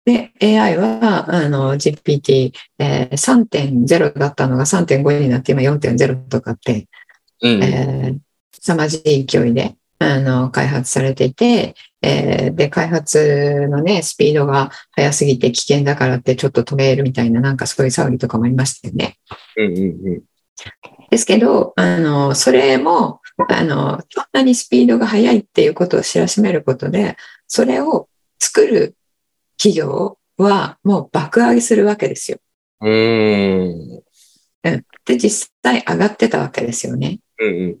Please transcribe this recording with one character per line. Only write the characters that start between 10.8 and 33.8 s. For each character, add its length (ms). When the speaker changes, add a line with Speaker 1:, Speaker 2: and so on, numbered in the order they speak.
Speaker 1:
さ 120
れ 120
て 100
い 100
て、 400
え 500
ー、 20
で、 140
開 200
発 800
の 140
ね、 200
ス 140
ピ 140
ー 80
ド 80
が 240
速 200
す 120
ぎ 160
て 100
危 100
険 220
だ 140
か 100
ら 100
っ 40
て 160
ち 80
ょ 40
っ 40
と 100
止 140
め 180
る 80
み 100
た 120
い 80
な、 80
な 120
ん 40
か 100
そ 160
う 40
い 20
う 40
騒 180
ぎ 80
と 100
か 100
も 60
あ 40
り 60
ま 100
し 160
た 80
よ 60
ね。 240
Speaker 2:
う 80
ん 120
う 40
ん 280
う 100
ん。 40
Speaker 1:
で 80
す 60
け 140
ど、 380
あ 220
の、 380
そ 160
れ 260
も、 420
あ 160
の、 440
そ 120
ん 120
な 100
に 120
ス 140
ピ 160
ー 40
ド 100
が 80
速 260
い 60
っ 60
て 180
い 60
う 60
こ 140
と 100
を 40
知 160
ら 100
し 120
め 120
る 100
こ 120
と 160
で、 260
そ 160
れ 160
を 280
作 280
る 280
企 200
業 400
は 480
も 180
う 100
爆 280
上 140
げ 60
す 140
る 120
わ 100
け 120
で 80
す 140
よ。 80
Speaker 2:
う 80
ー 1120